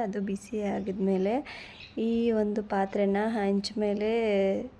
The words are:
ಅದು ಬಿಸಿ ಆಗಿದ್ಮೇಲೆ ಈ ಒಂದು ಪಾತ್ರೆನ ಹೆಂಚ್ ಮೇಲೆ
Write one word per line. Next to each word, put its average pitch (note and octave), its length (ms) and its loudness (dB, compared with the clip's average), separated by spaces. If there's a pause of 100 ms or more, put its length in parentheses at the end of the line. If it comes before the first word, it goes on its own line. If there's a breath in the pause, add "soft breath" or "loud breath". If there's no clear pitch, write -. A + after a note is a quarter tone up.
ಅದು G3+ 180 -4
ಬಿಸಿ G3+ 400 -4
ಆಗಿದ್ಮೇಲೆ G3 720 0 (640 loud breath)
ಈ A#3 320 2
ಒಂದು G#3+ 320 2
ಪಾತ್ರೆನ G3 540 2 (100)
ಹೆಂಚ್ G3+ 520 0
ಮೇಲೆ G#3 320 0 (680)